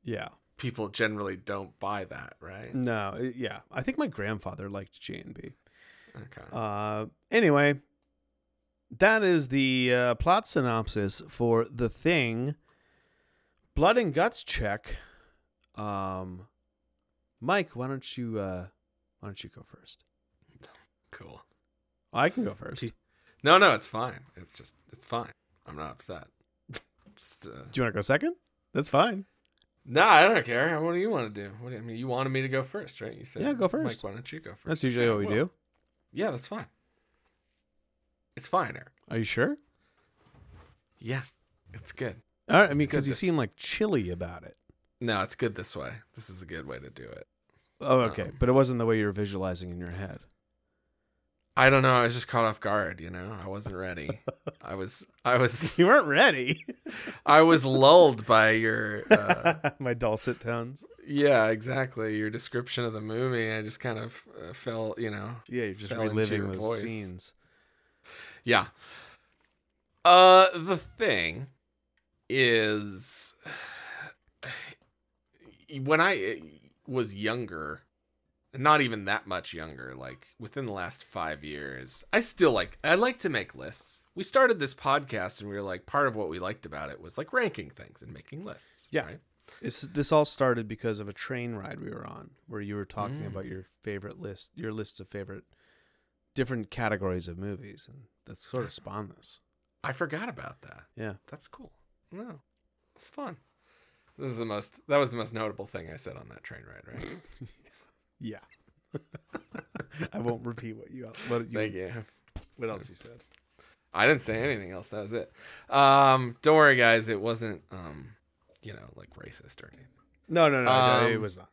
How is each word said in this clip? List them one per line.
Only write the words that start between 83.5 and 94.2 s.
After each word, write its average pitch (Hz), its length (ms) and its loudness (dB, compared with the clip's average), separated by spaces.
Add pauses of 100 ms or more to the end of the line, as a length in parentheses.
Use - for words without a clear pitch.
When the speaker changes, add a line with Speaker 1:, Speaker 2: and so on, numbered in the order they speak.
Speaker 2:
lists. - 480 -14 (120)
We 185 100 -8
started 247 340 4
this 139 160 -4
podcast 131 680 -2
and 104 100 -14
we 98 60 -8
were 101 60 -6
like, 92 240 -8
part 143 220 0
of 110 80 -6
what 101 120 -4
we 82 100 -8
liked 92 280 -10
about 73 240 -10
it - 100 -16
was, - 180 -14
like, 147 140 -10
ranking 180 380 -4
things - 320 -20
and - 100 -18
making - 320 -18
lists. - 460 -20
Speaker 1:
Yeah. 151 140 -2
Speaker 2:
Right? 82 160 -16 (420)
Speaker 1:
It's, - 200 -8
this 143 300 -2
all 151 120 6
started 120 440 0
because 110 320 -6
of 101 80 -10
a 101 40 -14
train 120 420 -8
ride 98 260 -12
we - 100 -10
were - 160 -14
on - 240 -18 (160)
where 110 140 -10
you 104 140 -8
were 101 100 -6
talking 123 380 -8
Speaker 2:
Mm. 156 60 -10
Speaker 1:
about 95 180 -10
your 92 180 -12 (180)
favorite 101 380 -10